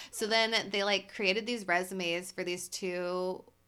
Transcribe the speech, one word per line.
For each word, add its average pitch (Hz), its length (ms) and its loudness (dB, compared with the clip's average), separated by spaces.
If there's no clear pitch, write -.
So - 160 -2
then 226 260 4
they, 202 100 4
like, 196 320 0
created 208 320 2
these 226 220 -4
resumes 180 640 0
for 185 100 -4
these 175 260 -4
two 180 760 -2